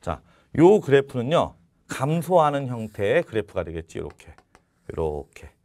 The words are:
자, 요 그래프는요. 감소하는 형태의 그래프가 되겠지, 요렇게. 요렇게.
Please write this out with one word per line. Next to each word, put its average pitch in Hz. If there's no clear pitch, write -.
자, 82
요 185
그래프는요. 135
감소하는 151
형태의 113
그래프가 104
되겠지, 80
요렇게. 78
요렇게. 76